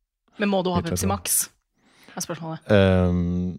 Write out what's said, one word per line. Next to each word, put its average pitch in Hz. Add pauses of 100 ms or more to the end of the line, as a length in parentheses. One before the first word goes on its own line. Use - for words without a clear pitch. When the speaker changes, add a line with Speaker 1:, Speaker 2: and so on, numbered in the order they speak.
(400)
Speaker 1:
Men 202
må 190
du 180
ha 175
Speaker 2:
mitt 165
Speaker 1:
Pepsi 90
Speaker 2:
vedkommende. 98
Speaker 1:
Max, -
er 190
spørsmålet. 160
Speaker 2:
Ehm, 90